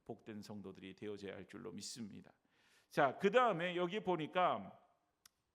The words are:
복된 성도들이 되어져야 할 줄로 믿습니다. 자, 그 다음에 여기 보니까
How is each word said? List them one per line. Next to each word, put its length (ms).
복된 380
성도들이 520
되어져야 400
할 120
줄로 260
믿습니다. 600
자, 280
그 120
다음에 460
여기 240
보니까 760